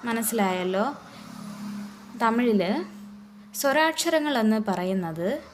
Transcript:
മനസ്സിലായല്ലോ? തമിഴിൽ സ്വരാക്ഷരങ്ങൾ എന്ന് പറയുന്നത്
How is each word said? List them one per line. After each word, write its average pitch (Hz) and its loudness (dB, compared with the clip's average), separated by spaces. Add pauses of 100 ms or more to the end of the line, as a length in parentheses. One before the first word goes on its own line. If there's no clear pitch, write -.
മനസ്സിലായല്ലോ? 202 0 (1400)
തമിഴിൽ 226 4 (1000)
സ്വരാക്ഷരങ്ങൾ 311 2 (100)
എന്ന് 220 6 (120)
പറയുന്നത് 180 0 (240)